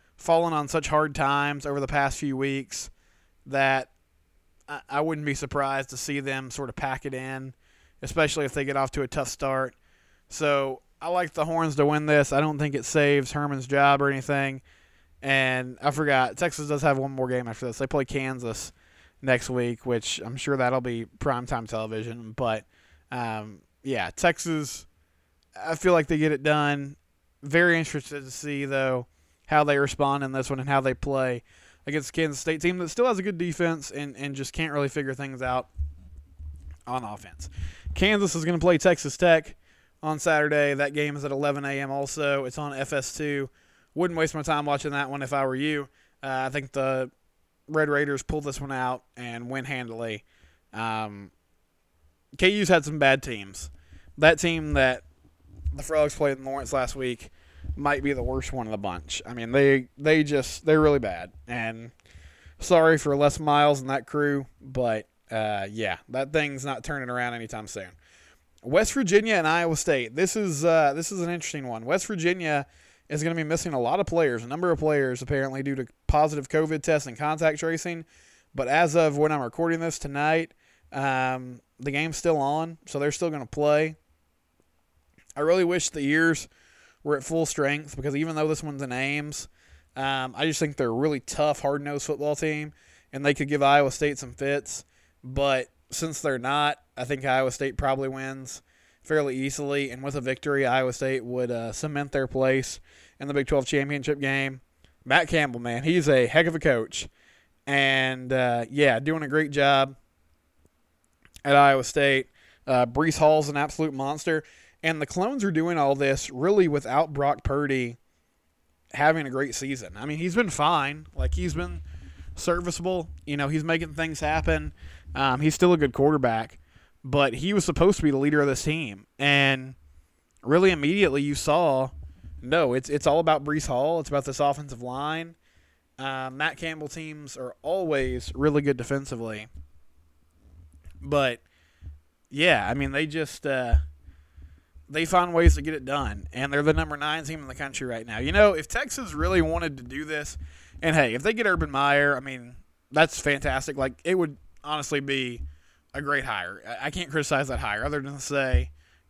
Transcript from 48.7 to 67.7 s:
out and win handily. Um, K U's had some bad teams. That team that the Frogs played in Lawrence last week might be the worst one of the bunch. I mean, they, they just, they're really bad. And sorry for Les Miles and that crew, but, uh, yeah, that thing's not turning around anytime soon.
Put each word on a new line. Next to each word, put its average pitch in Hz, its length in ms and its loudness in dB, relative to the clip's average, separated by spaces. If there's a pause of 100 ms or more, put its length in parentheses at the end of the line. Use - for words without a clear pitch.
out 127 340 -4 (100)
and 120 340 -12
win 131 140 -6
handily. 117 600 -8 (480)
Um, 110 580 -6 (1080)
K 185 120 6
U's 208 180 0
had 165 160 6
some 147 160 -6
bad 135 240 4
teams. 101 480 -12 (460)
That 156 220 6
team 160 340 -2
that 131 300 2 (720)
the 139 100 -8
Frogs 151 320 2
played 139 220 0
in 135 60 -14
Lawrence 135 300 -8
last 127 220 0
week 127 340 -6 (460)
might 143 260 0
be 139 120 0
the 127 100 -4
worst 127 300 -4
one 123 120 -4
of 110 60 -6
the 110 60 -4
bunch. 90 480 -6
I 117 80 -10
mean, 117 180 -6
they, 135 460 6
they 151 260 4
just, 143 420 -2
they're 156 160 6
really 147 180 6
bad. 92 320 -6 (160)
And 113 440 -6 (680)
sorry 165 380 6
for 143 180 2
Les 143 240 4
Miles 147 420 4
and 131 80 -8
that 135 180 -4
crew, 143 400 0 (140)
but, 123 460 -2 (220)
uh, 107 400 -2
yeah, 104 280 -4 (120)
that 135 240 -6
thing's 143 320 -2
not 135 180 -8
turning 139 260 -6
around 123 240 -2
anytime 113 340 -10
soon. 95 220 -12 (760)